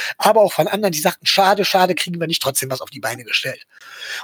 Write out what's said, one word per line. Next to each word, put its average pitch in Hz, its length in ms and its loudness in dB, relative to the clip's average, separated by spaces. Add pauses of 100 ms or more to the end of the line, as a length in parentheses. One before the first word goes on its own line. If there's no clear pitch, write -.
(160)
aber 214 260 6
auch 269 100 4
von 160 160 0
anderen, 202 240 0
die 151 80 -4
sagten, - 260 -2
„Schade, 196 380 4
schade, 185 320 2
kriegen 170 240 -6
wir 165 80 -4
nicht 165 120 -2
trotzdem 135 300 -2
was 127 120 -4
auf - 80 -16
die 139 100 -18
Beine 120 240 -6
gestellt.“ - 420 -6 (580)